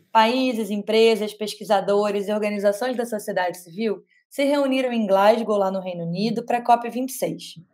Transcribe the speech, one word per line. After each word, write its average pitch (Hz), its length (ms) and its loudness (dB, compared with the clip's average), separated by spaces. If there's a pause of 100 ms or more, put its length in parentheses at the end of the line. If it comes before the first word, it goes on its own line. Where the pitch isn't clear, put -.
(120)
países, 226 560 2
empresas, 214 640 2
pesquisadores 202 960 0
e - 20 -2
organizações 208 680 -2
da 240 80 -2
sociedade 185 500 -4
civil 190 480 -6 (240)
se 277 160 -2
reuniram 269 480 0
em 226 140 0
Glasgow, 208 500 4
lá 190 140 0
no 190 100 -4
Reino 175 240 -8
Unido, 202 400 -4
pra 240 160 -2
cop 240 300 2
vinte 254 180 -6
e - 60 -12
seis. 165 400 -8 (200)